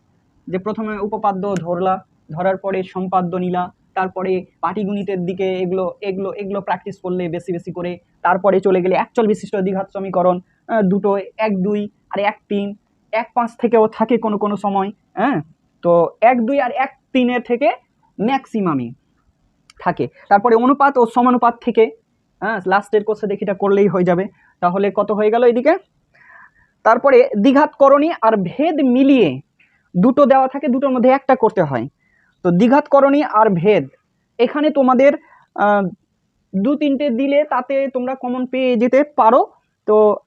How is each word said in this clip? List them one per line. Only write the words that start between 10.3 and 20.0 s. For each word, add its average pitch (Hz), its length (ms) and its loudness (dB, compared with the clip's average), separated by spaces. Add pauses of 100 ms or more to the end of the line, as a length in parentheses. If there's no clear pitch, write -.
আহ, 220 140 0
দুটো, 196 340 0 (200)
এক 202 260 -2
দুই 208 260 -4 (220)
আর 196 80 -8
এক 208 300 -4
তিন, 202 260 -6 (380)
এক 226 220 -4
পাঁচ 233 220 -2
থেকেও 220 320 2
থাকে 220 300 -2
কোনো 214 200 -4
কোনো 208 180 -4
সময়, 196 340 -4 (240)
হ্যাঁ। 220 280 -4 (400)
তো 170 280 2 (100)
এক 233 260 2
দুই 277 140 -2
আর 247 100 -2
এক 277 300 -8 (120)
তিনের 247 300 0
থেকে 262 300 0 (480)
ম্যাক্সিমামই 190 720 -4 (880)
থাকে। 160 280 -4 (200)